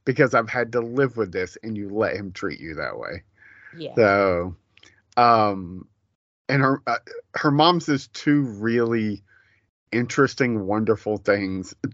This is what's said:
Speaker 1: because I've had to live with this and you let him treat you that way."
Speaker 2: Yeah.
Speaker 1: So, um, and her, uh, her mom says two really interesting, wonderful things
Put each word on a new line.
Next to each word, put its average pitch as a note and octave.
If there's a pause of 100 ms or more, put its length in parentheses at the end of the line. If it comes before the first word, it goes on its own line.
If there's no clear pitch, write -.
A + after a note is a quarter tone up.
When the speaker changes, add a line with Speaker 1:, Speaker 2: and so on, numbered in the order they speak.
Speaker 1:
because C3
I've A#2
had A#2+
to B2
live A#2+
with G2+
this -
and A2
you G2+
let G2+
him G2
treat F#2
you D#2+
that B1
way." A#1 (480)
Speaker 2:
Yeah. D#3+
Speaker 1:
So, G2 (600)
um, G#2 (600)
and C#3
her, C3+
uh, A#2 (380)
her D3+
mom D#3+
says C#3
two D3
really A2+ (680)
interesting, A#2+
wonderful G#2+
things G2 (180)